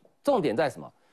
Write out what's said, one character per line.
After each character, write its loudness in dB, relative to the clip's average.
重 2
点 0
在 2
什 -10
么？ -16